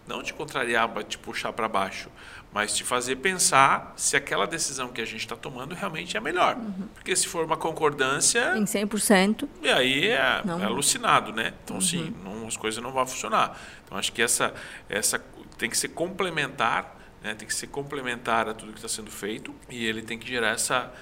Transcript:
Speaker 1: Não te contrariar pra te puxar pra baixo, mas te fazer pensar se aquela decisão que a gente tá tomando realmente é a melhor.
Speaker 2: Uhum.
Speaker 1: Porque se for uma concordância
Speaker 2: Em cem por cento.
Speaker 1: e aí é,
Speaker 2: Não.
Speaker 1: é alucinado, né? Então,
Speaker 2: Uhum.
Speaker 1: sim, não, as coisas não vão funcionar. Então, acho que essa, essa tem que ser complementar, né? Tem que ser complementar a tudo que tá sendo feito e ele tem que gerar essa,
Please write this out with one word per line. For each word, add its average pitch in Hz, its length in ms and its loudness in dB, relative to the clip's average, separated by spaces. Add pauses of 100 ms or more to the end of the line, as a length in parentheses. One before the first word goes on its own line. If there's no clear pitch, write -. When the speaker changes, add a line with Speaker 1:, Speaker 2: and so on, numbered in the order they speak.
Speaker 1:
Não - 160 -8
te - 140 -8
contrariar 120 540 0
pra 104 160 -6
te - 120 -8
puxar - 360 -6
pra 110 160 -2
baixo, 95 400 -2 (440)
mas 104 240 0
te - 80 0
fazer 123 320 0
pensar 170 800 4
se - 200 0
aquela 175 300 2
decisão 135 420 -4
que 113 120 -8
a 113 40 0
gente 110 240 -6
tá 117 80 -6
tomando 143 400 -10
realmente 180 400 -6
é - 20 0
a - 40 0
melhor. 339 340 4
Speaker 2:
Uhum. 196 380 -6
Speaker 1:
Porque - 200 -2
se - 140 2
for 165 160 -2
uma 156 120 2
concordância 156 1000 2
Speaker 2:
Em 214 100 2
cem 208 200 0
por 202 140 -2
cento. 208 480 6 (140)
Speaker 1:
e 302 60 2
aí 143 400 4
é, 226 360 4
Speaker 2:
Não. 180 160 -2
Speaker 1:
é 202 40 0
alucinado, 139 680 4
né? 110 200 -2 (120)
Então, - 120 -8
Speaker 2:
Uhum. - 60 -4
Speaker 1:
sim, - 320 -2 (100)
não, 110 240 -8
as - 80 -4
coisas 110 260 -4
não 127 100 -8
vão 127 140 4
funcionar. 196 520 0 (260)
Então, - 140 -10
acho - 140 -2
que 113 100 2
essa, 120 300 4 (360)
essa 107 320 0 (360)
tem 117 140 -2
que - 60 -2
ser 135 120 0
complementar, 160 1080 -2 (260)
né? 107 120 -6
Tem 107 120 -12
que - 80 -4
ser 113 140 -6
complementar 120 800 -2
a 107 60 -6
tudo 110 180 -14
que 110 80 -16
tá 113 80 -10
sendo 104 220 -6
feito 110 420 -8 (180)
e 120 140 -4
ele 110 180 0
tem 113 160 -8
que 120 100 -12
gerar 117 220 2
essa, 123 520 0